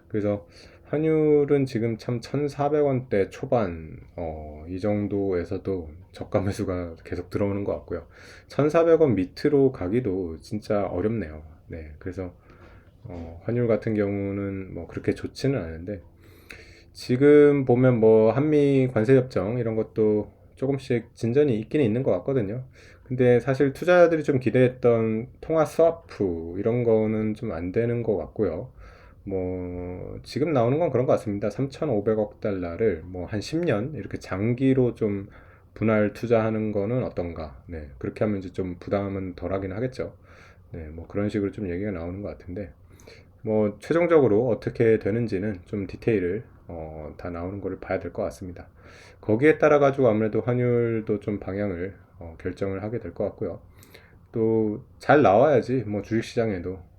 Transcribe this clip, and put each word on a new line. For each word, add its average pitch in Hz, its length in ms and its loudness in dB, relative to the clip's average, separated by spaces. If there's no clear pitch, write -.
그래서 104 380 -2
환율은 151 840 2
지금 113 320 -2
참 120 220 -4
천사백 143 640 -2
원대 123 460 0
초반, 87 680 -2
어, 78 520 -10
이 92 120 -8
정도에서도 98 1120 -2
저가 - 280 -4
매수가 90 640 -4
계속 87 260 -10
들어오는 101 340 -2
것 95 120 -4
같고요. 85 300 -10
천사백 165 520 4
원 139 140 4
밑으로 135 580 2
가기도 92 680 -4
진짜 107 460 -4
어렵네요. 90 560 -4
네, 78 320 -14
그래서, 90 340 -10
어, 85 400 -14
환율 120 240 -2
같은 110 260 0
경우는 98 800 -4
뭐 85 140 -10
그렇게 - 260 -4
좋지는 - 480 -4
않은데 85 380 -10
지금 143 720 6
보면 127 360 4
뭐 110 320 8
한미 143 600 2
관세 113 240 4
협정 123 420 0
이런 113 180 -2
것도 107 560 0
조금씩 131 580 -4
진전이 123 460 0
있긴 151 200 -2
있는 120 220 2
것 135 80 0
같거든요. 113 540 -2
근데 123 360 4
사실 135 320 2
투자자들이 170 520 6
좀 135 160 0
기대했던 117 880 2
통화 160 240 2
스와프 92 920 0
이런 113 260 0
거는 110 500 2
좀 107 180 -8
안 87 200 -6
되는 117 300 0
것 110 160 0
같고요. 90 540 -4
뭐, 90 960 -6
지금 156 300 -4
나오는 127 260 2
건 165 120 0
그런 123 160 0
것 151 60 2
같습니다. 104 380 -2
삼천오백억 110 880 -2
달러를 90 640 -2
뭐 90 220 -10
한 101 140 -4
십 160 240 -4
년 135 300 -2
이렇게 104 240 -10
장기로 123 760 0
좀 101 340 -4
분할 107 380 2
투자하는 110 600 0
거는 104 320 -2
어떤가. 82 640 -8
네, 78 220 -10
그렇게 98 260 -4
하면 104 160 -2
이제 92 120 -10
좀 90 280 -6
부담은 98 560 -4
덜하긴 95 360 -6
하겠죠. 117 420 -6
네, 80 160 -12
뭐 82 180 -14
그런 101 220 -2
식으로 101 240 -2
좀 101 180 -8
얘기가 98 200 -6
나오는 87 320 -8
것 98 60 -8
같은데 90 440 -12
뭐 107 360 0
최종적으로 147 720 4
어떻게 113 500 2
되는지는 104 640 -4
좀 101 220 -6
디테일을, 98 580 -2
어, 80 480 -12
다 90 140 -12
나오는 90 300 -10
거를 92 200 -8
봐야 95 180 -4
될 - 140 -10
것 110 120 -6
같습니다. 87 440 -12
거기에 143 380 4
따라 147 200 6
가지고 139 300 4
아무래도 107 320 2
환율도 120 800 0
좀 101 200 -4
방향을, 95 540 -6
어, 82 200 -16
결정을 95 440 -6
하게 110 160 -6
될 - 160 -12
것 107 100 -4
같고요. 92 360 -8
또 113 500 0
잘 143 240 6
나와야지 120 640 4
뭐 104 160 -4
주식시장에도 101 760 -4